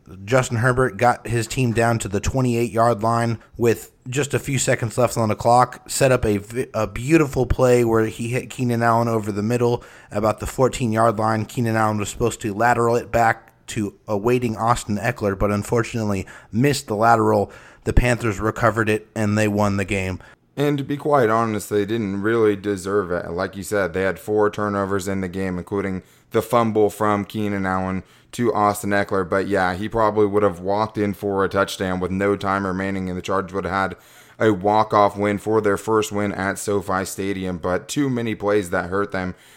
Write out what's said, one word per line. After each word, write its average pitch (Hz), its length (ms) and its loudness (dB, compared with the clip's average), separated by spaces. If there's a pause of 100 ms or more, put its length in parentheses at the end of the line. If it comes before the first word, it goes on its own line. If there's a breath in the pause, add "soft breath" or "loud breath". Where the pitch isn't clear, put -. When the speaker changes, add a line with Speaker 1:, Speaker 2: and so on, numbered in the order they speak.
(260)
Speaker 1:
Justin 123 320 0
Herbert 123 400 0
got 120 280 2
his 113 220 -2
team 127 260 0
down 117 260 2
to - 80 -6
the 101 120 -2
twenty-eight-yard 117 840 0
line 117 380 0 (160 soft breath)
with 113 380 0 (140)
just 139 260 -4
a 123 60 0
few 135 200 -4
seconds 120 380 -2
left 120 200 0
on 113 120 0
the 101 60 0
clock, - 540 2
set 131 220 2
up 123 120 2
a 107 140 2
vi-, 117 360 -6
a 110 120 0
beautiful 131 600 2
play 123 380 4
where 113 220 4
he 117 220 -6
hit 123 240 -6
Keenan 120 320 0
Allen 117 240 4
over 110 240 -2
the 101 100 -2
middle 120 420 0 (280 loud breath)
about 107 280 0
the 104 60 -8
fourteen-yard 113 720 2
line. 110 280 0
Keenan 113 320 -2
Allen 107 200 2
was 101 120 -4
supposed - 320 -4
to 107 120 -4
lateral 117 420 2
it 107 160 -4
back 117 340 2 (220)
to 104 400 -6
awaiting 110 480 0
Austin 110 420 -2
Eckler, 101 400 -2
but 104 140 0
unfortunately 104 720 -2 (280 loud breath)
missed 135 340 2
the 107 80 -2
lateral. 110 560 4 (320 loud breath)
The 110 80 -2
Panthers 113 480 2
recovered 107 480 0
it, 107 260 -2
and 107 240 0
they 107 120 2
won 104 260 2
the 98 80 -2
game. 92 380 -4 (340 loud breath)
Speaker 2:
And 147 220 0
to 135 80 -6
be 143 100 -4
quite 139 340 2
honest, 110 400 0
they 104 160 0
didn't 101 360 -4
really 107 340 4
deserve 98 560 -2
it. 87 180 -4
Like 92 280 -6
you 95 60 -10
said, 95 300 -2
they 95 100 0
had 90 160 -2
four 107 300 2
turnovers 101 580 -2
in 98 120 -4
the 95 80 -4
game, 92 300 -4
including 95 440 -6 (300 soft breath)
the 113 100 2
fumble 110 480 2
from 104 360 0
Keenan 101 400 -4
Allen 92 380 -2 (280 soft breath)
to 117 220 0
Austin 104 380 0
Eckler. 98 380 0
But 95 180 0
yeah, 92 280 0
he 101 140 -8
probably 107 360 2
would 101 180 2
have 90 180 0
walked 101 360 -2
in 104 160 0
for 98 300 -2
a 92 60 0
touchdown 95 500 -2
with 90 100 -4
no 98 280 0
time 98 280 -2
remaining, 95 440 -4
and 90 80 -6
the 90 40 -6
Chargers 95 320 -4
would 95 120 -4
have 92 260 -2
had 85 60 -14 (420 loud breath)
a 113 140 4
walk-off 104 640 4
win 104 220 0
for 110 220 0
their 101 160 2
first 110 340 0
win 101 200 -2
at 95 280 -4
SoFi 98 440 -2
Stadium, 95 540 -6
but 90 300 -4
too 143 200 -2
many 117 280 -4
plays 101 340 0
that 90 180 -2
hurt 98 240 -2
them. 90 220 -4 (240 loud breath)